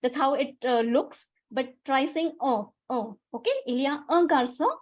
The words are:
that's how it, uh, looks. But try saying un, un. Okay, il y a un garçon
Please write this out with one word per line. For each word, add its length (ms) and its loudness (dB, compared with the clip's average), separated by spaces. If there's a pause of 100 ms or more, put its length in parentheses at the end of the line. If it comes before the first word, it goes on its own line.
that's 140 -2
how 180 2
it, 220 -2 (100)
uh, 140 2
looks. 500 -2 (200)
But 240 -6 (100)
try 220 0
saying 340 -2
un, 260 0 (220)
un. 280 -6 (160)
Okay, 200 -2 (140)
il 140 -2
y 60 0
a 220 -2
un 180 4
garçon 420 2 (140)